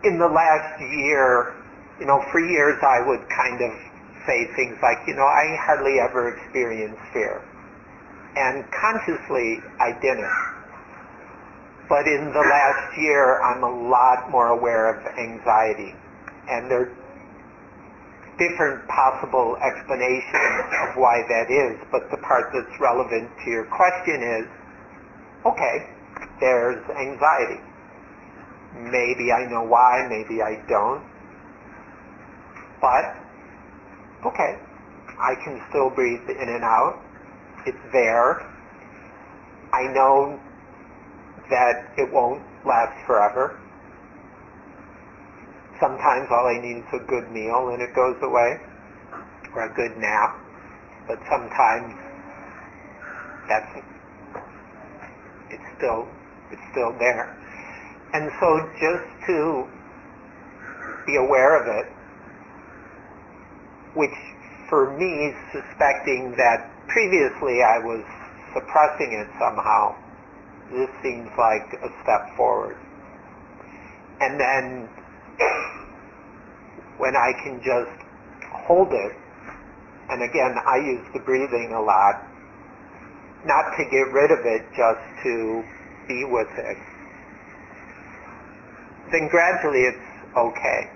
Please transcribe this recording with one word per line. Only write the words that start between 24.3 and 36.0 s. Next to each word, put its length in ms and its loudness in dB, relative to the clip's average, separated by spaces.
okay, 300 0
there's 400 4
anxiety. 640 0
Maybe 560 -2
I 160 0
know 160 -2
why, 400 6
maybe 340 -4
I 300 -4
don't. 320 0
But, 340 2
okay, 320 -2
I 240 0
can 260 -10
still 220 2
breathe 380 -2